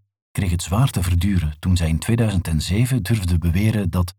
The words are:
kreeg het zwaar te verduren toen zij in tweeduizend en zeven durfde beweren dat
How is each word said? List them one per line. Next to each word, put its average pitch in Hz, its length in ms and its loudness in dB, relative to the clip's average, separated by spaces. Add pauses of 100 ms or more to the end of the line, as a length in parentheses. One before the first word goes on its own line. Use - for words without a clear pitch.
(300)
kreeg 98 200 -2
het 85 120 -2
zwaar 117 280 0
te - 120 -2
verduren 87 560 0
toen 92 180 2
zij 85 120 2
in 80 100 2
tweeduizend 110 500 0
en 78 140 0
zeven 120 400 0
durfde 90 360 0
beweren 98 520 0
dat 90 280 -2